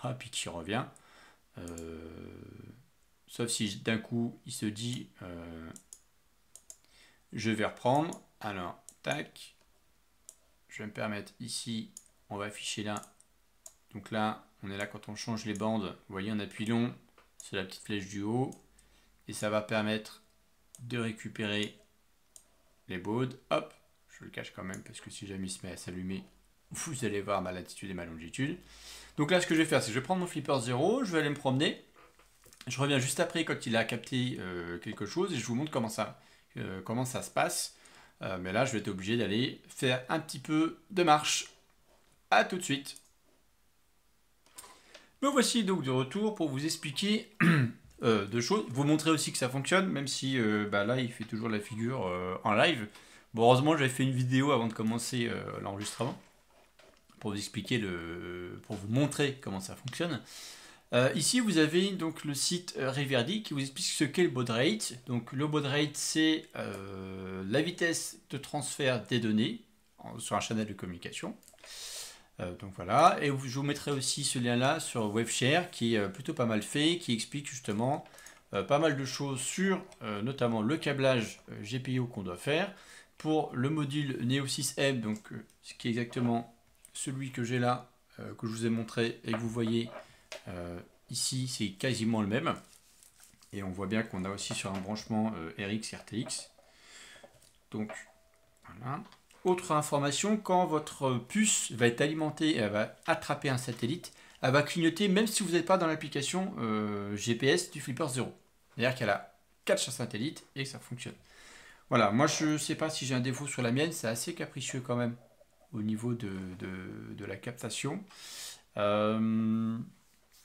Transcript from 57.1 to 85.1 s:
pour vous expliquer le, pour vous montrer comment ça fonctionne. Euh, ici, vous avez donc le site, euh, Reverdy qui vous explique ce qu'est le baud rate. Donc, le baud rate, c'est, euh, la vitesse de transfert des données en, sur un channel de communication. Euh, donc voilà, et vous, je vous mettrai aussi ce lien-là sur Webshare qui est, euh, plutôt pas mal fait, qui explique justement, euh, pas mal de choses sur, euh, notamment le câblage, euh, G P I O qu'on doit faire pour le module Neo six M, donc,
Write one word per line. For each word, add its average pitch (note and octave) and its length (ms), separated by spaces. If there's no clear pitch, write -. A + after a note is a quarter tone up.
pour G#2+ 120
vous G2+ 60
expliquer G#2+ 400
le, F2+ 880
pour A2 100
vous F#2+ 120
montrer C#3 520
comment G2 200
ça G2 140
fonctionne. D#3 480
Euh, B2+ 220
ici, A#3 260
vous G3+ 180
avez F3 340
donc D#3+ 320
le D3 100
site, F3 440
euh, C3 120
Reverdy C3+ 520
qui - 120
vous C#3 60
explique - 260
ce - 180
qu'est D3+ 180
le E3 80
baud B2+ 180
rate. C#3 460
Donc, A#2+ 260
le C#3 140
baud D3+ 180
rate, D3 320
c'est, D#3 500
euh, F#2+ 920
la C3 140
vitesse E3+ 560
de C#3 80
transfert C3 640
des B2 160
données A2+ 420
en, A2+ 200
sur G#2+ 180
un G2 40
channel A2 260
de G2+ 80
communication. F2+ 640
Euh, F2+ 180
donc G2 200
voilà, C3+ 460
et C#3+ 80
vous, C3+ 180
je B2 100
vous C#3 40
mettrai C#3+ 300
aussi C3+ 300
ce C3+ 160
lien-là B2 400
sur A2+ 320
Webshare B2+ 600
qui A#2 240
est, A2 40
euh, G2+ 100
plutôt C#3 260
pas B2+ 100
mal A2 180
fait, D#3 360
qui B2+ 160
explique C#3 340
justement, B2+ 560
euh, G2 100
pas C#3 160
mal D#3 160
de C3+ 120
choses C3+ 340
sur, F#3 420
euh, G#2+ 180
notamment A#2+ 400
le A#2+ 160
câblage, C3 640
euh, A2+ 120
G A2+ 180
P B2+ 120
I B2+ 60
O B2 80
qu'on A2 160
doit F2+ 140
faire F3 380
pour D#3 380
le B2+ 160
module D3 500
Neo C3 260
six C3+ 300
M, C#3 240
donc, G#2+ 320